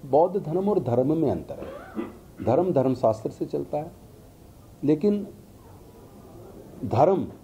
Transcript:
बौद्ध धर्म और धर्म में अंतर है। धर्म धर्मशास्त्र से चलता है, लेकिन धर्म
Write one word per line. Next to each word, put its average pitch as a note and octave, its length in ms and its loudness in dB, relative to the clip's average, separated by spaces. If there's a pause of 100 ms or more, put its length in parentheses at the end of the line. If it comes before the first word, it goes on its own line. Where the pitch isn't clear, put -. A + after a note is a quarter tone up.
(120)
बौद्ध F3 320 4
धर्म F3+ 260 0
और G3 100 4
धर्म C3 380 2
में C#3+ 140 2
अंतर D#2+ 280 -6
है। - 260 -14 (600)
धर्म E3+ 260 2
धर्मशास्त्र B2+ 580 2
से - 160 -8
चलता D3 320 -6
है, D#3+ 140 -8 (920)
लेकिन G3+ 440 2 (1600)
धर्म C#3 420 4 (160)